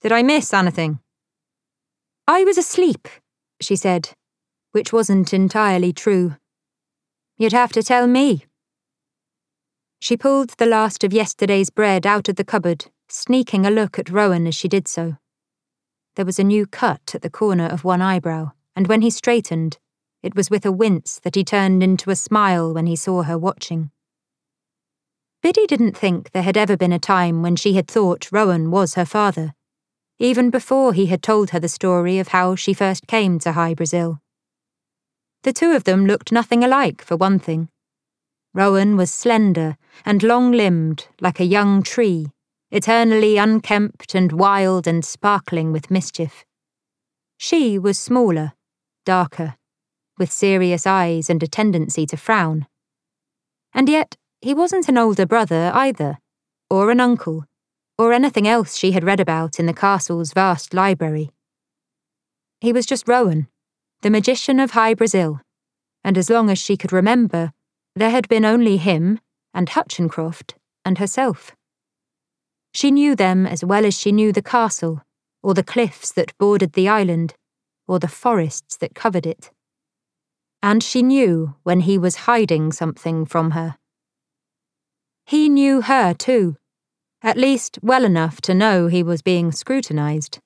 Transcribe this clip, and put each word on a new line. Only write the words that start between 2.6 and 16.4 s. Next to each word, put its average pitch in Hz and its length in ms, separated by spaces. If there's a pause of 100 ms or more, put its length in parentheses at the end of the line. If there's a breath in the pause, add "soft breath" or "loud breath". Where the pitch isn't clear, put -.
she - 160
said, 180 380 (580)
which 214 200
wasn't 202 420
entirely 190 580
true. 180 440 (1000)
"You'd 220 160
have 247 200
to 226 100
tell 247 240
me." 247 380 (1500)
She - 180
pulled 269 340
the - 160
last 220 360
of 190 100
yesterday's 202 580
bread 196 360
out 202 220
of 196 80
the 196 80
cupboard, 175 460 (180)
sneaking 240 580
a 202 40
look 214 280
at 175 120
Rowan 185 360
as 160 80
she - 140
did 196 180
so. 165 300 (1000)
There 196 120
was 185 120
a 196 60